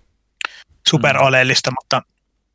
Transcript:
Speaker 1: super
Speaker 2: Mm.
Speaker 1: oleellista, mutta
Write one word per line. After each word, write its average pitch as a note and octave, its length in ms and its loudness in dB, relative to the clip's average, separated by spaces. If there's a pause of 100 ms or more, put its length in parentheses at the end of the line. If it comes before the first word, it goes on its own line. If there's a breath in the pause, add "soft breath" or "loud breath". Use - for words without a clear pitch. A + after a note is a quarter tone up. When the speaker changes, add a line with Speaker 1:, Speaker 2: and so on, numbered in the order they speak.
(880 loud breath)
Speaker 1:
super C#3 280 2
Speaker 2:
Mm. C#3 60 0
Speaker 1:
oleellista, C3 480 2
mutta B2+ 320 -4 (520)